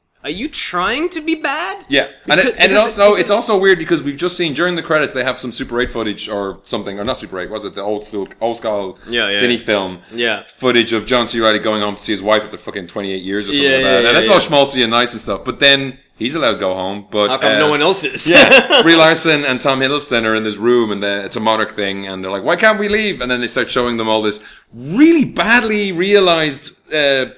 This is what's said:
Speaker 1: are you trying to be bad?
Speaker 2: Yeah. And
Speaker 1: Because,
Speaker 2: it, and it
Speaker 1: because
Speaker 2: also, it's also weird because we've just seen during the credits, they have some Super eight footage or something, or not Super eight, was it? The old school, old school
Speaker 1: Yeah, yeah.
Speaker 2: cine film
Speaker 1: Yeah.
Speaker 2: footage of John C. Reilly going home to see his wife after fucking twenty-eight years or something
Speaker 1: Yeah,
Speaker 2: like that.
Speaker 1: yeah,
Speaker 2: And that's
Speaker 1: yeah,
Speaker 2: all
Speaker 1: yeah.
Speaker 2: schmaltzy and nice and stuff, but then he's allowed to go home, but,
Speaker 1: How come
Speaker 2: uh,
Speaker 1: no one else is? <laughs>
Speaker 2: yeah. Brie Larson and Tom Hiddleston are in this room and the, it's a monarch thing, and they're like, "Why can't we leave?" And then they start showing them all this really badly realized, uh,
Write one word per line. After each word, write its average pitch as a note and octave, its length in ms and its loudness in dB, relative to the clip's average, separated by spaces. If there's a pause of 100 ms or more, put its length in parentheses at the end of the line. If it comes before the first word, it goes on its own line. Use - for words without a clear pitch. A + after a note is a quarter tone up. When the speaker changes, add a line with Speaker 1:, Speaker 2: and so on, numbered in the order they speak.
(240)
Speaker 1:
are C#3 60 -8
you G#3 180 -8
trying A3+ 640 -4
to E4 100 -10
be D#4+ 160 -2
bad? D#4+ 520 -8
Speaker 2:
Yeah. C3+ 200 0 (200)
And D3+ 120 0
Speaker 1:
Because, - 60 2
Speaker 2:
it, A#3+ 100 -2
and F3 80 2
it F#3 60 6
Speaker 1:
because G#3+ 280 2
Speaker 2:
also, G3+ 160 6
it's F#3 160 0
also G#3+ 260 0
weird F#3+ 220 2
because D#3+ 240 -2
we've C#3 140 -6
just F3 200 -2
seen D#3+ 180 -2
during F3 200 -2
the E3 80 -6
credits, D#3 320 -2
they B2+ 100 -2
have B2+ 140 -4
some A#2+ 140 -8
Super A#2+ 280 -4
eight A#2+ 80 0
footage A2 400 -6
or G2 360 -6
something, G2+ 340 -8
or G2+ 60 -6
not B2 140 -4
Super F#2 220 -10
eight, F2 80 -8
was G2+ 160 -10
it? F#2 120 -12
The G2 60 -8
old G#2 220 -6
school, G2 240 -8 (120)
old A2+ 160 -2
school G2+ 420 -6 (100)
Speaker 1:
Yeah, A2+ 200 -2
yeah. G2+ 120 -2
Speaker 2:
cine A#2+ 200 0
film F#2+ 400 -4 (120)
Speaker 1:
Yeah. A2+ 340 -4
Speaker 2:
footage A#2+ 460 0
of G#2+ 140 -2
John B2 220 0
C. A#2 120 -4
Reilly G#2+ 200 2
going G#2+ 200 -2
home G#2 140 -4
to - 80 -12
see A2 100 -4
his F#2+ 100 -4
wife G#2+ 200 2
after G2 160 -12
fucking G2 300 -10
twenty-eight F#2+ 340 -6
years G2 260 -4
or - 40 -6
something C#3+ 180 2
Speaker 1:
Yeah, C3+ 60 4
Speaker 2:
like C3 80 2
that. B2+ 180 2
Speaker 1:
yeah, A#2+ 60 2
Speaker 2:
And B2+ 80 4
that's G#3+ 120 2
Speaker 1:
yeah, G3+ 60 6
Speaker 2:
all E3+ 60 6
Speaker 1:
yeah. - 80 -2
Speaker 2:
schmaltzy C#3 340 2
and A2+ 80 0
nice A#2+ 220 2
and A2+ 100 -10
stuff, G2 220 -6
but B2 160 -6
then C3+ 380 2 (200)
he's B2+ 160 -4
allowed C3+ 200 0
to G2+ 40 -8
go F#2+ 160 -2
home, G2 360 -6
but, G#2 180 2
Speaker 1:
How C3 100 0
come - 140 2
Speaker 2:
uh, - 60 2
Speaker 1:
no D3+ 100 4
one D3 140 0
else F#3 200 2
is? - 280 0
<laughs> - 0 -
Speaker 2:
yeah. C4 520 6
Brie E3 140 6
Larson D#3+ 480 4
and B2+ 160 -2
Tom C3+ 200 0
Hiddleston C3+ 440 -2
are A2 100 0
in A2 100 -2
this G#2 120 -4
room A#2 340 2
and G2 120 -6
the, G2+ 240 -2
it's F#2 100 -8
a A2+ 40 -6
monarch G#2+ 360 0
thing, G2 320 -4
and F#2+ 160 -8
they're F#2+ 80 -6
like, G2 100 -4
"Why D#3+ 140 0
can't G#3+ 240 2
we G#3 80 -2
leave?" G3+ 320 -2
And B2+ 100 -4
then B2 120 -2
they A#2+ 40 -2
start A#2+ 240 -2
showing A#2+ 280 0
them A2 100 -4
all A2 140 2
this G#2 200 -2 (320)
really A#3+ 520 4
badly G#3+ 680 0
realized, E3+ 800 2 (200)
uh, C#3 340 2 (120)